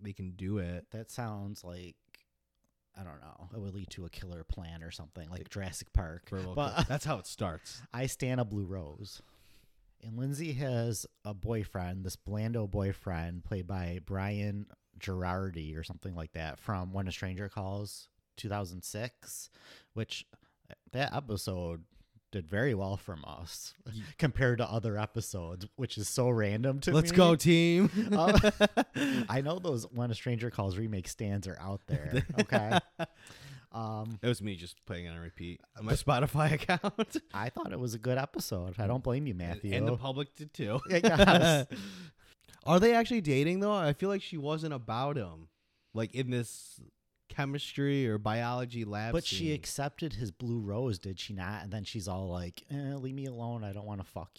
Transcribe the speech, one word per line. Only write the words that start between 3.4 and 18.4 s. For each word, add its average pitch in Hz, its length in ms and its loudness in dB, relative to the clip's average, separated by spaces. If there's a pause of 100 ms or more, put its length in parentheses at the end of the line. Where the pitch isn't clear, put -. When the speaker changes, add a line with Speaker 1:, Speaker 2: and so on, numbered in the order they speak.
Speaker 2:
it 113 60 -8
would 98 140 -6
lead 95 180 -8
to 92 140 -10
a 82 40 -8
killer 87 360 -10
plant 82 380 -8
or 82 80 -10
something, 80 380 -14
like 90 120 -8
Speaker 1:
It - 80 -16
Speaker 2:
Jurassic - 420 -8
Park. 85 380 0
Speaker 1:
very 95 160 -4
well 92 100 -8
Speaker 2:
But 135 220 0
Speaker 1:
could. 170 100 4
That's 143 180 -2
how 143 120 0
it 92 100 -10
starts. - 600 -6
Speaker 2:
<laughs> - 60 -14
I 123 120 -2
stan 127 340 0
a 120 60 2
blue 101 200 -2
rose. 90 560 -10 (840)
And 113 120 -8
Lindsay 143 340 -4
has 123 540 -2 (180)
a 104 100 -6
boyfriend, 95 720 -2
this 92 140 -6
Blando 107 520 -2
boyfriend, 90 760 -2
played 92 220 -4
by 90 380 -4
Brian 101 600 -2 (340)
Girardi 90 800 -2
or 80 60 -6
something 90 300 -10
like 82 200 -8
that, 80 260 -6
from 92 320 -4
When 98 160 -2
a 92 60 -2
Stranger 95 340 -4
Calls, 98 640 -8 (260)
two 113 140 -8